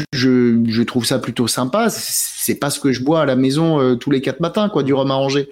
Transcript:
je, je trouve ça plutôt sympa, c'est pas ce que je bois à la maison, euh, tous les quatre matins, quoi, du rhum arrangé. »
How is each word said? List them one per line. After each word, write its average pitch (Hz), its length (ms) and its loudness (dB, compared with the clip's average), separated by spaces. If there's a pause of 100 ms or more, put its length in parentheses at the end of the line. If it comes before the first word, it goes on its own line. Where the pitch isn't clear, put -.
(140)
je, 123 520 4
je 113 160 0
trouve 117 240 -2
ça 131 140 0
plutôt 120 280 -4
sympa, 131 440 0
c'est - 640 -6
pas 143 160 -2
ce - 80 -6
que 139 120 2
je 120 120 -2
bois 160 180 2
à 147 40 2
la 131 100 2
maison, 143 440 2
euh, 127 160 4
tous 123 140 -4
les 143 100 2
quatre 135 200 -4
matins, 170 280 0
quoi, 160 140 -2
du 135 140 2
rhum 135 160 0
arrangé. » 135 300 0 (100)